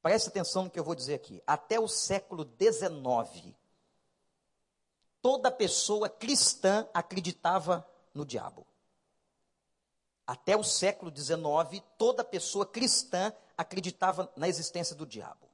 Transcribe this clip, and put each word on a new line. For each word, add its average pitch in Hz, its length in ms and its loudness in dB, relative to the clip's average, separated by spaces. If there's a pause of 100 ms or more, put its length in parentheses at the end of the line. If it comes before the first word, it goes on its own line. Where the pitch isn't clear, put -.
Preste 220 260 2
atenção 190 360 -2
no 180 60 -8
que - 80 -6
eu 151 60 -2
vou 165 100 -2
dizer 135 200 -4
aqui. 104 320 -12
Até 151 320 0
o 220 100 2
século 185 560 -2
dezenove, 135 1120 0 (1700)
toda 247 280 4
pessoa 208 580 0
cristã 220 840 2
acreditava 175 960 -2 (240)
no 147 120 -8
diabo. - 420 -10 (1600)
Até 180 300 2
o 214 80 0
século 190 460 0
dezenove, 160 680 0 (160)
toda 240 280 4
pessoa 196 420 -4
cristã 214 680 0 (240)
acreditava 180 800 -2
na 160 120 0
existência 165 460 -4
do 147 120 -12
diabo. 113 480 -16